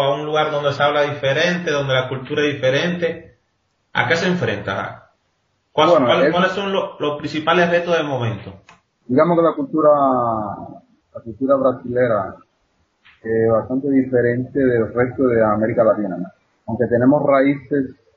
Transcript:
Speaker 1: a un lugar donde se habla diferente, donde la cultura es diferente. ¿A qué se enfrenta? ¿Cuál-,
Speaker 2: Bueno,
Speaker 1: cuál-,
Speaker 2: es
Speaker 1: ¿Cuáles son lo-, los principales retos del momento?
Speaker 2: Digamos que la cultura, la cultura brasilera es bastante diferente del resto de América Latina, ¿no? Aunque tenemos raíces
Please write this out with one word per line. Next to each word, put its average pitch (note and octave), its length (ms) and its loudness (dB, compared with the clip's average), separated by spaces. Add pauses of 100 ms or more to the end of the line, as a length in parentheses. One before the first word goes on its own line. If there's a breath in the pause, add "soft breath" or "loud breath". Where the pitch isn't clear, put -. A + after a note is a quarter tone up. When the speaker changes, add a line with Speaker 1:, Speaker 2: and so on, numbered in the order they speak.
Speaker 1:
a C#3 140 2
un D3 100 -6
lugar D3+ 260 0
donde C#3+ 220 0
se - 100 -2
habla D3 200 2
diferente, D#3 680 -2
donde C#3 220 -2
la B2+ 160 0
cultura C#3+ 340 -4
es D3 120 0
diferente. D#3+ 840 -2 (560)
¿A - 160 -2
qué E3 80 0
se F#3 100 -2
enfrenta? G2+ 840 -4 (600)
¿Cuál-, D#3+ 200 4
Speaker 2:
Bueno, D3 160 4
Speaker 1:
cuál-, C3 180 2
Speaker 2:
es D3+ 80 2
Speaker 1:
¿Cuáles F3+ 200 0
son G3 200 -4
lo-, - 260 -4
los D3 200 -4
principales D#3+ 520 0
retos E3+ 260 0
del D#3 100 -2
momento? A#2 480 -6 (520)
Speaker 2:
Digamos D#3+ 300 2
que E3 80 4
la D#3 100 2
cultura, D3+ 360 2
la A#2+ 1300 -2
cultura B2+ 340 -2
brasilera B2 760 -2 (880)
es A2+ 280 2
bastante B2+ 400 0
diferente B2+ 680 0
del A#2+ 340 2
resto B2+ 360 0
de A2+ 160 4
América A2 400 2
Latina, G2+ 320 0
¿no? F2+ 100 -8 (400)
Aunque A2+ 200 -2
tenemos B2 360 2
raíces C#3 680 0 (260)